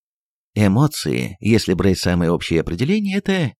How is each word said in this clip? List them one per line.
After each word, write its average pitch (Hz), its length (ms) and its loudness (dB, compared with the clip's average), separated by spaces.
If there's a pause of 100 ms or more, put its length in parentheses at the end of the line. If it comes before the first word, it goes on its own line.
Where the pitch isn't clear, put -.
(540)
Эмоции, 95 840 0
если 104 340 2
брать 90 240 2
самое 87 320 0
общее 82 300 0
определение, 190 580 -2
это 190 420 -2